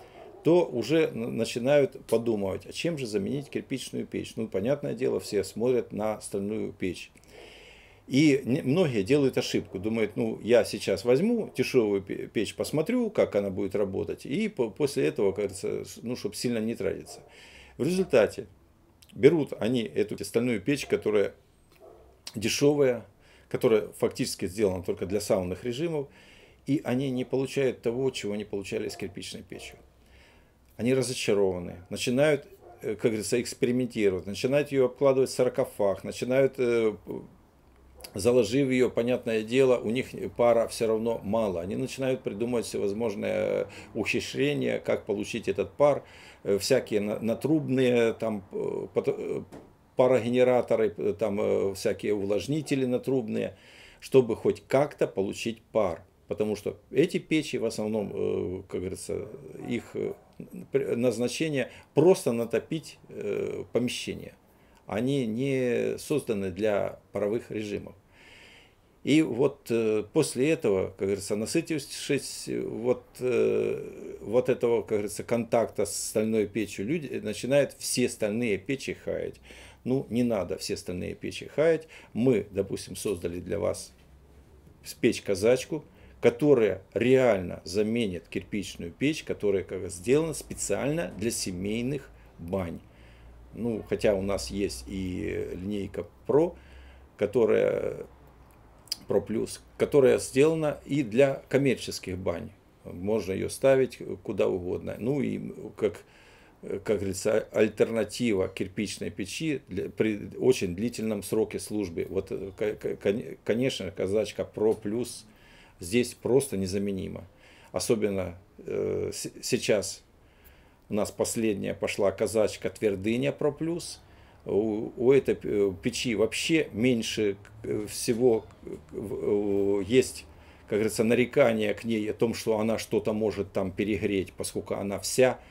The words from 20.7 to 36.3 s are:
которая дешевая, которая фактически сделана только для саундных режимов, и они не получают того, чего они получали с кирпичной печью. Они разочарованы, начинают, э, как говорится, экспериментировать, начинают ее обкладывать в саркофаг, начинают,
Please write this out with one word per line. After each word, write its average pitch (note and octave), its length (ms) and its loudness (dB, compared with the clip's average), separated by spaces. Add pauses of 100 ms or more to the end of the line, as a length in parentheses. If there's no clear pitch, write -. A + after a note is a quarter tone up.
которая G#2+ 480 2 (1000)
дешевая, B2 680 2 (460)
которая A2 380 4 (100)
фактически - 480 -2
сделана F#2+ 360 0
только G2 220 -4
для G2 160 -2
саундных F#2 420 0
режимов, C#3+ 460 -4 (580)
и C#3+ 180 2
они C3 260 0
не B2+ 160 -2
получают C3 560 0
того, B2+ 300 0
чего G2+ 200 -6
они G#2 120 -6
получали G#2+ 440 -6
с - 80 -10
кирпичной - 460 -10
печью. - 340 -16 (1040)
Они A#2+ 160 2
разочарованы, G2+ 800 0 (160)
начинают, C3+ 560 0 (340)
э, A2 140 -4
как A#2 160 0
говорится, A2 320 0
экспериментировать, A2 840 0
начинают C#3 460 0
ее C3 140 4
обкладывать C3 420 2
в - 60 -8
саркофаг, B2 680 0
начинают, B2+ 540 2